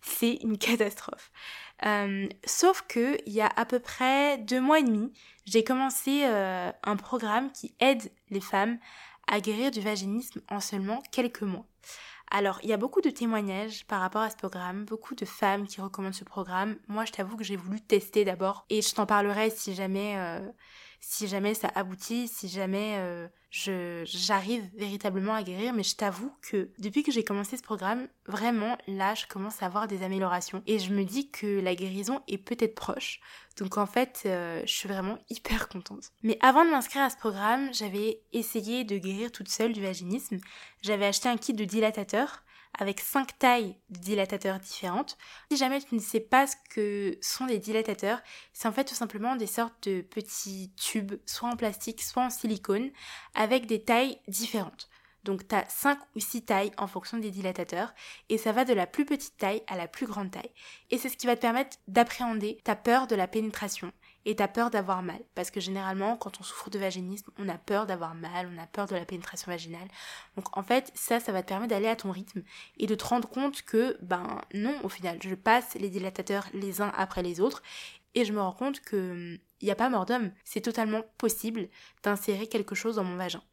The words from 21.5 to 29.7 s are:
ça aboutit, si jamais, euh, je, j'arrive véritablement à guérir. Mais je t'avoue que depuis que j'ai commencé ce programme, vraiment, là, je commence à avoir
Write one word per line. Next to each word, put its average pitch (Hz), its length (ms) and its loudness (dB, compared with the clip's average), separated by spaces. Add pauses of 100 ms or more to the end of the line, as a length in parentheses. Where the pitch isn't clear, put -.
ça 214 220 -2
aboutit, 196 540 -2
si - 200 -8
jamais, 196 480 -2
euh, 175 320 -4 (220)
je, 175 560 -4
j'arrive 196 580 0 (100)
véritablement 202 600 -2
à 220 80 -2
guérir. 196 320 -2
Mais 214 80 2
je - 120 0
t'avoue 202 460 -2
que 190 380 -2
depuis 208 240 0
que 294 100 2
j'ai 233 120 4
commencé 202 340 -2
ce - 40 -12
programme, 214 460 -2 (180)
vraiment, 220 520 0 (100)
là, 196 260 0
je - 120 -6
commence 202 360 -6
à 190 40 -2
avoir 202 200 0